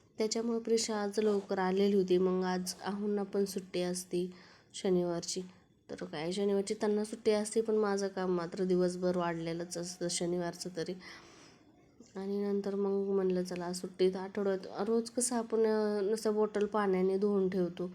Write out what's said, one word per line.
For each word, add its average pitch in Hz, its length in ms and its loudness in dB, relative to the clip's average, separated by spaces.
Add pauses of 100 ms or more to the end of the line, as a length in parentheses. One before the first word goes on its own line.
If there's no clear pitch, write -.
(180)
त्याच्यामुळे 226 400 0
प्रिशा 220 440 0
आज 202 180 -2
लवकर 196 380 2
आलेली 190 380 4
होती. 185 220 4
मग 185 260 2
आज 185 300 -2 (100)
आहुंना 202 380 -2
पण 202 220 -2
सुट्टी 185 360 -4
असती 180 540 -2 (400)
शनिवारची, 175 680 0 (480)
तर - 140 -10
काय 165 280 -4
शनिवारची 202 420 0
त्यांना 214 300 0
सुट्टी 214 260 -2
असते, 214 300 2
पण 220 140 2
माझं 202 340 2
काम 190 220 -2
मात्र 175 340 0
दिवसभर 180 520 2
वाढलेलंच 170 640 -2
असतं 175 300 -4
शनिवारचं 175 680 -2
तरी. 170 180 -4 (1200)
आणि 202 260 -2
नंतर 202 320 -2
मग 196 400 0
म्हणलं 185 300 2
चला 180 200 -6
आज 180 160 -6
सुट्टीत 185 360 0
आठवड्यात 196 420 -2 (300)
रोज 226 220 0
कसं 247 260 0
आपण, 226 240 0
अं, 214 460 2
नुसतं 220 280 2
बॉटल 208 320 2
पाण्याने 190 520 2
धुवून 196 300 2
ठेवतो, 180 460 -2